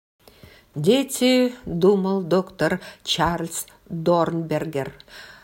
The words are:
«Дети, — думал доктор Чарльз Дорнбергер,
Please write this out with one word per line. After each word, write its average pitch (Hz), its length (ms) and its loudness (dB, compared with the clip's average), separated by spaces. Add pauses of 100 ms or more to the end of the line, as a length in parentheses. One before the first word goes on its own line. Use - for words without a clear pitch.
(720)
«Дети, — 254 800 2 (120)
думал 190 560 2
доктор 175 600 -2 (220)
Чарльз 170 640 -4 (220)
Дорнбергер, 160 1040 -2 (500)